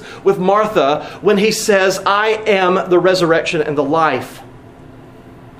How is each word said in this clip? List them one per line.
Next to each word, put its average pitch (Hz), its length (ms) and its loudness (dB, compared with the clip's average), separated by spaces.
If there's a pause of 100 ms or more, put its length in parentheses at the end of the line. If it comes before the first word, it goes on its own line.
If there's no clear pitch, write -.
(220)
with 196 160 2
Martha 185 680 0 (180)
when 202 160 2
he 214 120 2
says, 196 560 0
"I 214 400 0
am 185 420 0
the 175 120 4
resurrection 165 640 0
and 147 140 -4
the 147 60 0
life." 147 600 -2 (1160)